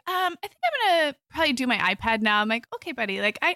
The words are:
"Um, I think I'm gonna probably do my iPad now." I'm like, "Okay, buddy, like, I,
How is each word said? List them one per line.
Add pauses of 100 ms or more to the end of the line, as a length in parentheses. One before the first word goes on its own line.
"Um,
I
think (100)
I'm
gonna (160)
probably
do
my (180)
iPad
now."
I'm
like,
"Okay,
buddy,
like,
I,